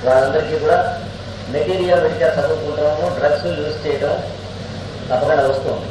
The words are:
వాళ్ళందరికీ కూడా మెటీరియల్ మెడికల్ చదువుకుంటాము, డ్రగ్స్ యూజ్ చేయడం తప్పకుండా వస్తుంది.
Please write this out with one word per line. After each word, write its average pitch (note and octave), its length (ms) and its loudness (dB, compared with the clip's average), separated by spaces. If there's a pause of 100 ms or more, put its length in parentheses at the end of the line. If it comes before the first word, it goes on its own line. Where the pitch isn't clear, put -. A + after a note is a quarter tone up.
వాళ్ళందరికీ C#3+ 540 4
కూడా - 200 4 (680)
మెటీరియల్ F3+ 560 2
మెడికల్ D#3 340 2
చదువుకుంటాము, D3+ 640 0 (140)
డ్రగ్స్ D3 280 2
యూజ్ D3+ 360 -4
చేయడం C#3+ 320 0 (920)
తప్పకుండా C#3 420 2
వస్తుంది. - 420 -2